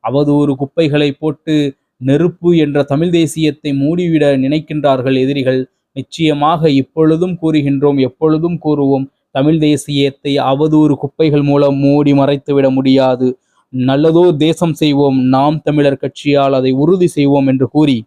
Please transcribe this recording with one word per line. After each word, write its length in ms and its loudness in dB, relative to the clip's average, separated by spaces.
அவதூறு 520 0
குப்பைகளை 560 -2
போட்டு 460 -4
நெருப்பு 560 0
என்ற 260 0
தமிழ் 300 -2
தேசியத்தை 600 -2
மூடிவிட 640 0
நினைக்கின்றார்கள் 800 -2
எதிரிகள். 420 -2
நிச்சயமாக 760 -2
இப்பொழுதும் 680 0
கூறுகின்றோம், 640 0
எப்பொழுதும் 560 -2
கூறுவோம், 480 0
தமிழ் 300 0
தேசியத்தை 760 -2
அவதூறு 520 2
குப்பைகள் 480 0
மூலம் 340 2
மூடி 340 2
மறைத்துவிட 580 0
முடியாது. 580 2
நல்லதோ 520 2
தேசம் 380 -2
செய்வோம், 540 0
நாம் 320 0
தமிழர் 420 0
கட்சியால் 560 0
அதை 160 0
உறுதி 340 2
செய்வோம் 400 0
என்று 200 0
கூறி 380 0